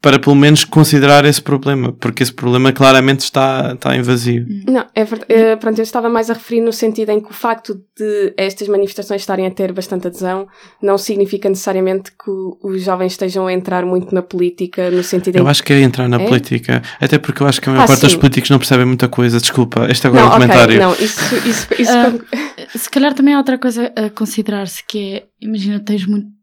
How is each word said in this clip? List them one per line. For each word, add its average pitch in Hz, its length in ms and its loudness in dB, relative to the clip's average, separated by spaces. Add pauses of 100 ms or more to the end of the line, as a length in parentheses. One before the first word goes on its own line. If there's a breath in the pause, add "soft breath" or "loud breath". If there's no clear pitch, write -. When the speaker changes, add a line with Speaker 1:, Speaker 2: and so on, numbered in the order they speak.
Speaker 1:
para 139 180 4
pelo 143 160 4
menos 147 280 6
considerar 143 600 4
esse 147 160 2
problema, 135 500 -2
porque 120 300 -6
esse 120 100 0
problema 127 400 2
claramente 135 500 4
está, 135 520 -2
está 131 220 -2
em 127 80 -2
vazio. 120 440 0
Speaker 2:
Hum. 202 200 -8
Speaker 3:
Não, 254 260 0
é 220 100 0
verdade. 220 300 -4
Eh, 226 220 4
pronto, 220 240 -4
eu 220 40 -2
estava 226 260 -4
mais 226 200 -2
a 233 40 -2
referir 226 280 -4
no 233 100 0
sentido 220 380 -4
em 214 100 0
que 208 120 -12
o - 20 -20
facto 226 420 -6 (220)
de 208 400 -4
estas 196 300 -6
manifestações 202 540 -4
estarem 190 260 -4
a 185 40 -4
ter 185 220 -6
bastante 185 340 -8
adesão 185 400 -8 (360 soft breath)
não 196 160 2
significa 196 500 -2
necessariamente 190 600 -4
que - 180 -14
o, 190 340 -10
os 190 200 -6
jovens 185 300 -2
estejam 185 340 -4
a 185 60 -2
entrar 185 320 -4
muito 180 280 -2
na 185 80 0
política, 180 680 -4
no 180 120 0
sentido 180 340 -2
em - 20 4
Speaker 1:
Eu 180 80 4
acho 143 160 0
que 143 100 0
é 139 80 6
entrar 127 260 2
na 120 140 0
Speaker 3:
É? 196 60 -2
Speaker 1:
política, 123 560 -2 (180 loud breath)
até 147 160 2
porque - 240 -4
eu 143 60 2
acho 135 120 0
que - 100 -6
a - 20 0
maior 175 140 4
Speaker 3:
Ah, - 20 4
Speaker 1:
parte 135 140 4
dos 139 100 6
Speaker 3:
sim. - 80 0
Speaker 1:
políticos 127 320 2
não 139 80 6
percebem 123 260 2
muita 127 220 0
coisa. 120 320 0
Desculpa, 117 500 0
este 120 160 -2
agora 127 200 6
Speaker 3:
Não, - 40 6
Speaker 1:
é 113 40 6
o - 20 6
Speaker 3:
ok, 120 120 6
Speaker 1:
comentário. 117 320 6
Speaker 3:
não, 185 140 4
isso, 214 420 -2 (120)
isso, 220 200 -4 (120)
isso 247 120 2
Speaker 2:
Ah, 247 200 4
Speaker 3:
con- 240 680 -10
Speaker 2:
se - 140 -10
calhar 285 240 0
também 277 180 4
há 285 60 2
outra 269 180 -2
coisa 240 380 -4
a 214 160 -4
considerar-se 208 760 -6
que 196 300 -8
é, - 80 -12 (180)
imagina, 208 380 -6
tens 208 260 -4
muito 208 220 -4 (160)